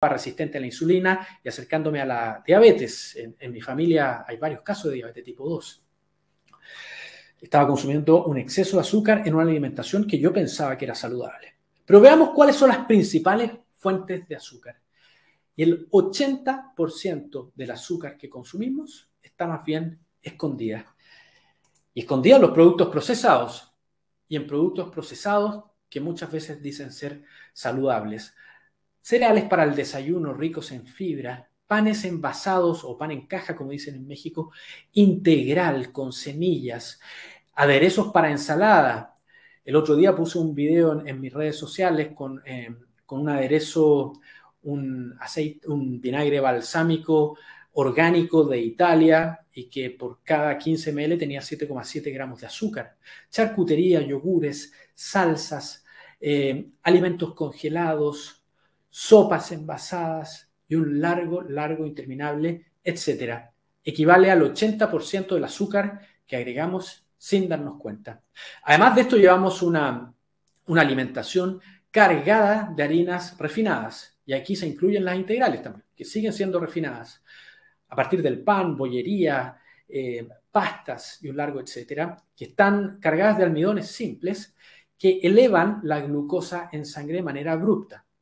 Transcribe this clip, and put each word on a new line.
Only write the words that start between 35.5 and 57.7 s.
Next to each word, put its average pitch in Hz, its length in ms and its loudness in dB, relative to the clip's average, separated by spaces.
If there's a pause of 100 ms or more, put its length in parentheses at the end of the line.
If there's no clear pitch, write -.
con 131 220 -8
semillas, 139 840 -6 (540)
aderezos 143 580 4
para 165 180 4
ensalada. 147 840 2 (480)
El 127 140 -2
otro 151 180 4
día 185 220 6
puse 170 220 -4
un 160 160 -2
video 156 460 2
en, 147 80 -12
en 131 120 -10
mis 131 140 -12
redes 151 240 -6
sociales 156 560 -4
con, 135 320 -12
eh, 123 280 -12 (300)
con 135 160 -10
un 151 80 -4
aderezo, 147 880 2 (480)
un 131 560 -8
aceite, - 500 -8
un 131 340 -4
vinagre 143 360 0
balsámico 151 1000 0 (340)
orgánico 160 720 2
de 131 160 -2
Italia 160 920 2
y 123 160 -16
que 127 180 -8
por 123 340 -14
cada 147 360 -2
quince 160 320 -4
M 147 120 -6
L 160 140 -2
tenía 143 240 -8
siete 151 260 -10
coma 131 160 -10
siete 147 280 -10
gramos 131 320 -12
de 113 40 -16
azúcar. - 520 -10 (320)
Charcutería, 175 720 2
yogures, 147 680 -4 (240)
salsas, 156 920 -4 (340)
eh, 143 520 -2 (100)
alimentos 175 500 2
congelados, 151 1120 -4 (460)